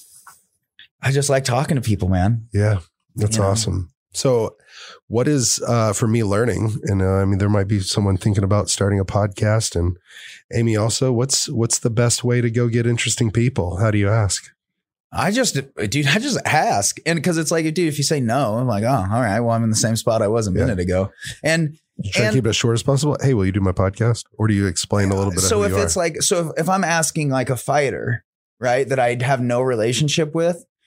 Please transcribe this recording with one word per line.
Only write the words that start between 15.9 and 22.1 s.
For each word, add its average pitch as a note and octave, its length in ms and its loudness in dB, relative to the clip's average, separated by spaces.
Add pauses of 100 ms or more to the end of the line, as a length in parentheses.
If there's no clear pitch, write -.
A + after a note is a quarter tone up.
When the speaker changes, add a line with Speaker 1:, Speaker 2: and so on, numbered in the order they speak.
Speaker 1:
I E3+ 120 2
just B3+ 260 -2
ask. D#3 600 0
And D#3+ 180 0
'cause F3 140 0
it's D#3+ 140 -2
like, E3 120 0 (100)
dude, E3+ 140 0
if C#3+ 100 -4
you C#3+ 60 0
say D3+ 160 0
no, A#2 360 0
I'm B2+ 120 0
like, G#2 160 0
"Oh, A2+ 40 0 (220)
all A#2 120 0
right, A#2+ 180 0
well, A#2+ 160 0
I'm A2+ 80 0
in A2 60 2
the G#2+ 80 2
same A2+ 180 0
spot A2 260 0
I G2+ 60 2
was A2 200 0
a F#2 40 -2
Speaker 2:
Yeah. - 140 2
Speaker 1:
minute F#2 140 0
ago." F#2 320 0 (320)
And, D#3 340 0 (200)
Speaker 2:
You G2 140 -8